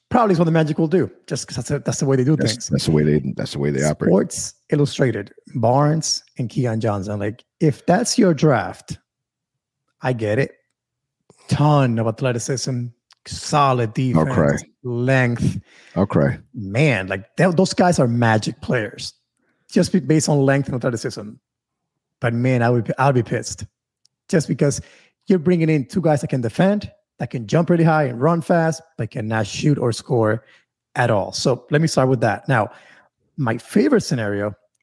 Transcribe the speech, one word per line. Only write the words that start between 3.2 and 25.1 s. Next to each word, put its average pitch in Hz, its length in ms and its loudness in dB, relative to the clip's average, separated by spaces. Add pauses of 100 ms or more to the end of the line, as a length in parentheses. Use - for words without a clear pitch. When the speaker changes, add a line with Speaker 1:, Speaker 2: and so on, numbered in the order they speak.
Speaker 2:
that's - 180 -8
the 71 60 -8
way 71 120 0
they 71 120 -2
operate. 76 260 0
Speaker 1:
Sports - 440 0 (160)
Illustrated, 131 640 -2 (220)
Barnes 143 680 0 (140)
and 117 120 -6
Keon 117 300 -2
Johnson. 104 400 -4
Like, 107 240 -6 (160)
if 151 260 0
that's 208 320 0
your 190 160 4
draft, 113 640 0 (1040)
I 131 120 -2
get 107 260 -2
it. - 160 -4 (920)
Ton 143 500 2
of 113 80 -2
athleticism, 123 800 -4 (400)
solid 127 680 0
defense, 123 360 0
Speaker 2:
Okay. 73 280 2 (260)
Speaker 1:
length. 123 760 0 (380)
Speaker 2:
Okay. 76 400 2 (160)
Speaker 1:
Man, 104 540 0
like, - 280 -8
th-, 180 200 2
those 185 180 2
guys 180 260 2
are 131 80 4
Magic 117 540 0
players, - 520 -6 (560)
just 175 220 0
be-, 185 80 2
based 143 300 2
on 147 100 2
length 139 280 2
and 143 80 -4
athleticism. 113 560 -6 (880)
But 117 120 -2
man, 120 300 2
I 117 60 4
would, 120 280 0
I 131 100 2
would 139 80 2
be 120 80 2
pissed, - 420 -8 (640)
just 160 180 0
because 139 320 0 (480)